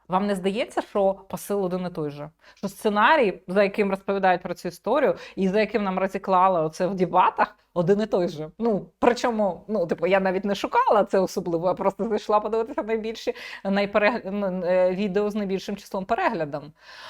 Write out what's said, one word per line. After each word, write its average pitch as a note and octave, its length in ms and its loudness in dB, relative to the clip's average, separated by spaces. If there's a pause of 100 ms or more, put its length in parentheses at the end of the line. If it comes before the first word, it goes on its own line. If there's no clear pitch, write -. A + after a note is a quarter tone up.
Вам F#3+ 200 0
не G3+ 80 0
здається, G3 460 -4
що G3 320 0
посил G3 520 -4
один F3+ 200 -4
і F3 40 -4
той D#3+ 200 -6
же? D3 200 -12 (240)
Що - 160 -8
сценарій, G#3+ 800 2
за F#3+ 160 4
яким G3+ 260 0
розповідають F#3+ 520 0
про F3+ 120 -8
цю - 140 -8
історію, G#3+ 480 0 (200)
і F#3+ 120 0
за F#3 120 2
яким G#3+ 240 0
нам F#3 160 -2
розіклали F#3+ 640 2
оце D#3+ 260 -2
в G3+ 80 -2
дебатах, F#3 600 2 (180)
один F#3 280 2
і A3 40 0
той F#3+ 220 0
же. D#3 220 -8 (100)
Ну, A3 260 0 (140)
причому, G#3+ 680 2
ну, G3 200 -2
типу, D#3+ 200 -2
я F#3+ 120 4
навіть F#3+ 260 -2
не G3+ 100 0
шукала D4 480 2
це G3 160 0
особливо, F3+ 480 -2
я F3+ 60 2
просто G3 340 -2
зайшла G#3 320 0
подивитися A3+ 440 -4
найбільші, A3 520 -4 (280)
найперег-, G3+ 580 2 (100)
ну, F#3+ 340 -4
е, F#3 260 4
відео G3+ 380 0
з G3 60 -8
найбільшим G3+ 400 -4
числом G3 300 -8
переглядом. D#3+ 680 -4 (360)